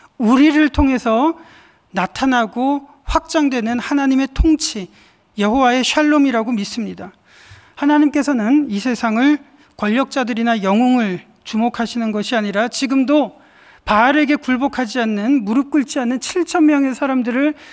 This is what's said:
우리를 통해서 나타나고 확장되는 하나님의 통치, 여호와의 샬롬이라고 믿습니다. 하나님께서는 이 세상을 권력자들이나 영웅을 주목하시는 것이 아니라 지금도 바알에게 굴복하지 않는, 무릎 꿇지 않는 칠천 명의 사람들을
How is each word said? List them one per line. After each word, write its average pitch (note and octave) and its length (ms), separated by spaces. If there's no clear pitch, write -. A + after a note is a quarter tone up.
우리를 C#4+ 500
통해서 C4+ 680
나타나고 B3+ 1000
확장되는 B3 760
하나님의 C4+ 560
통치, C#4 560
여호와의 B3 460
샬롬이라고 C#4 680
믿습니다. G3 600
하나님께서는 C#4+ 960
이 G3+ 80
세상을 B3 600
권력자들이나 A#3 840
영웅을 G#3+ 640
주목하시는 A3+ 680
것이 G#3 240
아니라 G#3 320
지금도 C4+ 720
바알에게 C#4 520
굴복하지 B3+ 640
않는, A3+ 440
무릎 C4 260
꿇지 D4 280
않는 B3 220
칠천 E4+ 460
명의 C#4 280
사람들을 C4 600